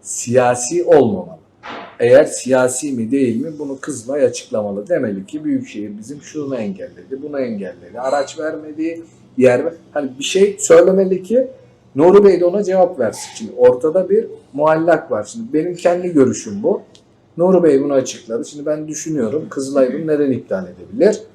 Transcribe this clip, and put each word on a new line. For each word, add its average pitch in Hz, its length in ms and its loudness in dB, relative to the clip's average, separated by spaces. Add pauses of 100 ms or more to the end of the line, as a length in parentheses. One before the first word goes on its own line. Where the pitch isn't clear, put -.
siyasi 123 800 0
olmamalı. 117 560 2 (600)
Eğer 123 240 8
siyasi 127 680 0
mi 113 200 -4
değil 131 300 0
mi 151 180 -8
bunu 139 200 -8
Kızılay 135 460 -4
açıklamalı. 101 640 -4
Demeli 107 360 -2
ki 151 180 -12
Büyükşehir 117 540 -6
bizim 135 240 -16
şunu 139 340 -10
engelledi, 104 680 -10
bunu 147 160 -8
engelledi, 98 600 -10
araç 139 400 -4
vermedi, 156 640 -8 (340)
yer 127 280 4
ver-, 165 80 -6 (180)
hani 135 280 -6
bir 143 40 -10
şey 196 360 0
söylemeli 190 640 4
ki 247 240 0 (480)
Nuri 185 300 6
Bey 180 140 6
de 175 60 2
ona 196 180 0
cevap 185 360 2
versin. - 360 -4
Şimdi - 220 -12
ortada 160 520 4
bir 220 180 2 (260)
muallak 156 580 2
var. 107 120 -2
Şimdi 117 300 -12
benim 170 220 -2
kendi 175 380 -2
görüşüm 113 500 0
bu. 190 180 0 (560)
Nuri 175 260 2
Bey 139 200 4
bunu 143 100 -2
açıkladı. 131 520 -4
Şimdi 147 200 -14
ben 151 220 -6
düşünüyorum 151 600 -6
Kızılay 135 440 -2
bunu 156 140 -6
neden 147 240 0
iptal 98 360 -6
edebilir? 101 540 -2 (140)